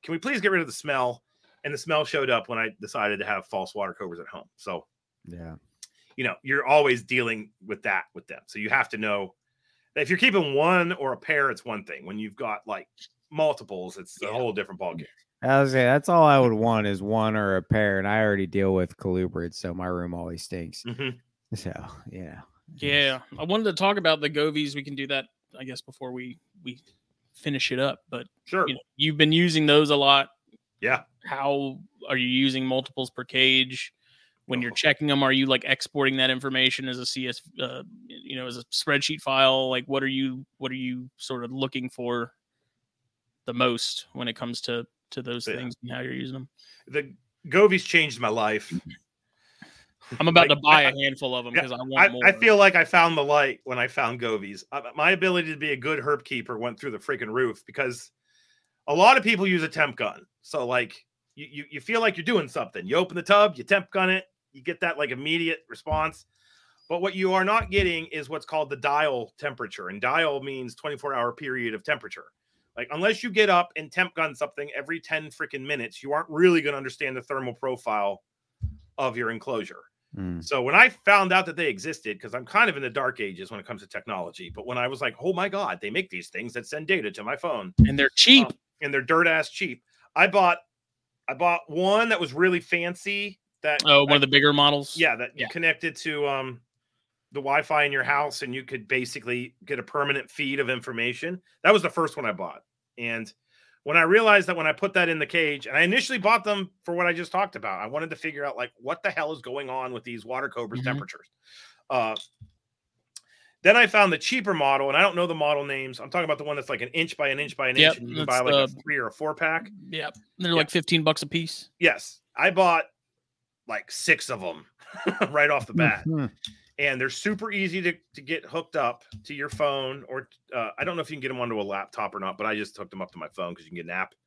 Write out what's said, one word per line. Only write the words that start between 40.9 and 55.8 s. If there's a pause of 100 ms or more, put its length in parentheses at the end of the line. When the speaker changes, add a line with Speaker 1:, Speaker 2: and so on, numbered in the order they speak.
Speaker 3:
sort
of
looking
for (1120)
the
most
when
it
comes
to, (260)
to
those
Speaker 1:
Yeah.
Speaker 3:
things
and
how
you're
using
'em? (380)
Speaker 1:
The (320)
Govies
changed
my
life. (1400)
Speaker 3:
I'm
about
Speaker 1:
Like,
Speaker 3:
to
buy
Speaker 1:
I,
Speaker 3:
a (120)
handful
of
'em
Speaker 1:
yeah,
Speaker 3:
'cause
I
want (160)
Speaker 1:
I,
I
Speaker 3:
more.
Speaker 1:
feel
like
I
found
the
light
when
I
found
Govies.
Uh, (140)
my
ability
to
be
a
good